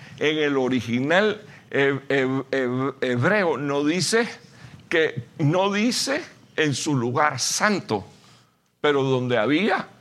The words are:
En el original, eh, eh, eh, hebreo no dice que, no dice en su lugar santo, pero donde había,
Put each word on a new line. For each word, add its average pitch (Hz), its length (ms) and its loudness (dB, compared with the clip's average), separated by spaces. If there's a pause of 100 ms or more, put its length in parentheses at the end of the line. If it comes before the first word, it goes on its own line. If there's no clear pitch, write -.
(180)
En 156 200 0
el 147 180 0
original, 127 840 0 (300)
eh, 139 380 0
eh, 135 420 0
eh, 131 400 -2 (120)
hebreo 147 540 2
no 143 280 -2
dice 185 440 0 (600)
que, 160 400 0 (100)
no 180 320 2
dice 247 540 -2 (320)
en 151 180 2
su 147 220 -2
lugar 131 420 0
santo, 156 680 -2 (760)
pero 143 220 2
donde 127 360 0
había, 156 500 0 (120)